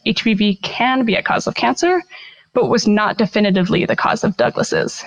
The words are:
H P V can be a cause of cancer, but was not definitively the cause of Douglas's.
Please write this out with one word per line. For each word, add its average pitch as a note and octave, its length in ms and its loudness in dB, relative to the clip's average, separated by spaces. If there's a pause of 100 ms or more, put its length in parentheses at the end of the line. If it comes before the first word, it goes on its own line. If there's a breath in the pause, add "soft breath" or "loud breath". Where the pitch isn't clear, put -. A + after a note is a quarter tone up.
H G#3+ 160 -2
P A3 120 2
V G#3 280 2
can B3+ 420 0
be G#3+ 120 0
a - 60 -2
cause - 260 -2
of - 80 -6
cancer, E4+ 460 0 (500 loud breath)
but B3 160 2
was A#3+ 180 2
not G#3 320 2
definitively F#3+ 680 2
the - 120 -2
cause - 260 0
of - 140 -2
Douglas's. - 720 -2